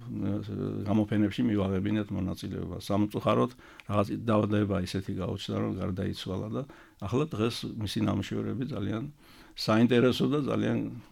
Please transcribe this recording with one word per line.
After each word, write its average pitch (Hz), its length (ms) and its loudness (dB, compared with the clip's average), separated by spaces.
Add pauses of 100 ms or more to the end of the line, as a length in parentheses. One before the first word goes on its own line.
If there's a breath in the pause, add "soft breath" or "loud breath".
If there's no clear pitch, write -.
(800)
გამოფენებში 104 640 2
მივაღებინეთ 101 640 2
მონაწილეობა. 92 680 -4
სამწუხაროდ, 113 760 2 (300 soft breath)
რაღაც 104 260 0 (100)
დაავადება 104 600 2
ისეთი 95 360 -4
გაუჩნდა, 95 440 -4
რომ 110 160 0
გარდაიცვალა 95 760 -4
და 120 120 -4 (340 soft breath)
ახლა 117 300 0
დღეს 117 300 0 (140)
მისი 107 300 -4
ნამუშევრები 107 680 -2
ძალიან 104 380 -4 (500 soft breath)
საინტერესო 120 720 4
და 143 140 0
ძალიან, 113 360 0 (340 soft breath)